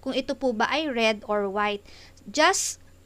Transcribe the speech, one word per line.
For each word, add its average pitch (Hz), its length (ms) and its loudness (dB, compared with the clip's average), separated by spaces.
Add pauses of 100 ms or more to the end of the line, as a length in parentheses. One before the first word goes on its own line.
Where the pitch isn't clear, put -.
kung 269 80 -4
ito 269 240 -2
po 262 160 0
ba 226 160 0
ay 294 240 0
red 220 320 0
or 208 240 0
white. 208 320 -2 (480)
Just 311 480 2 (300)